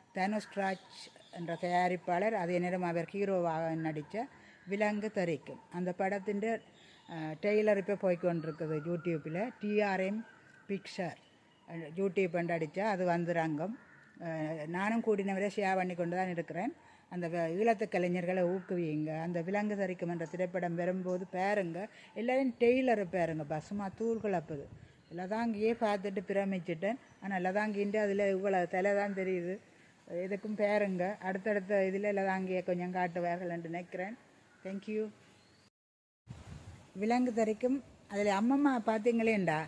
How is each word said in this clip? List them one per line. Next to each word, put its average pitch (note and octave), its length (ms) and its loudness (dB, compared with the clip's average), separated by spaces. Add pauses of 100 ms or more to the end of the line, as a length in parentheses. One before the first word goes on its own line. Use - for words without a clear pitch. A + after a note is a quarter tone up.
(120)
தனுஷ் G3+ 420 -2
ராஜ் F#3+ 440 -4 (340)
என்ற E3+ 280 -6
தயாரிப்பாளர், F3+ 720 2
அதே F3+ 260 0
நேரம் F3+ 240 0
அவர் E3+ 300 -2
ஹீரோவாக F3 640 0
நடித்த D#3+ 520 -4 (400)
விலங்கு G#3 440 0
தரிக்கும் E3+ 500 -2 (120)
அந்த F3+ 200 -2
படத்தின், G3+ 500 -2 (680)
அஹ், D#3 320 -6
ட்ரெய்லர் G#3 380 4
இப்போ G3 160 0
போய்க்கொண்டிருக்குது E3 920 0
YouTube-ல. E3+ 720 -2
டி G#3 220 2
ஆர் G3 200 2
எம் G3 180 0 (480)
பிக்சர் F#3+ 520 -6 (760)
YouTube F#3 400 0
என்று F3 200 0
அடிச்சா D#3+ 260 -2
அது G3 240 0
வந்து E3+ 280 2
ரங்கம். E3 420 0 (460)
அஹ், D#3+ 460 -4
நானும் G#3 400 0
கூடினவரை G3 420 2
ஷேர் F#3+ 260 0
பண்ணி F#3 200 0
கொண்டு E3+ 220 -2
தான் F#3 120 0
இருக்கிறேன். E3+ 440 -4 (400)
அந்த F3 160 -4
வ-, E3 260 0
ஈழத்து A3 340 2
கலைஞர்களை F3+ 540 2
ஊக்குவியுங்க. E3 800 0
அந்த E3+ 200 -2
விலங்கு G3+ 340 -2
தரிக்கும் F#3 320 -2
என்ற E3+ 180 -4
திரைப்படம் F3 480 -2
வரும்போது F3+ 520 0
பாருங்க, F#3 520 0 (360)
எல்லாரும் B3 440 2
ட்ரெய்லரை A#3+ 520 6
பாருங்க. D#3+ 340 0
பசுமா F3 520 -4
தூள் A3+ 240 0
கிளப்புது. E3 460 -2 (500)
லதாங்கியே G#3+ 580 0
பார்த்துட்டு G#3 520 0
பிரமிச்சிட்டேன். F#3+ 760 0 (200)
ஆனா, G3 180 -4
லதாங்கின்ட்டு G3+ 580 0
அதுல G3+ 340 2
இவ்வளவு F#3+ 380 2
தலை G3 260 2
தான் G3+ 200 0
தெரியுது. F#3 400 -2 (540)
எதுக்கும் F#3+ 460 -4
பாருங்க, G3+ 680 2
அடுத்தடுத்த F#3+ 520 -2 (120)
இதுல G3 280 0
லதாங்கியை F#3+ 520 0
கொஞ்சம் F3+ 280 -2
காட்டுவார்கள் F3 560 0
என்று E3+ 200 -4
நினைக்கிறேன். F3+ 480 -6 (460)
Thank F#3+ 260 -8
you. G#3+ 140 0 (1900)
விலங்கு A#3 380 2
தரிக்கும் A3 440 2 (320)
அதுல G3+ 260 0
அம்மம்மா C4+ 360 4 (140)
பார்த்தீங்களேண்டா, A3 720 4 (100)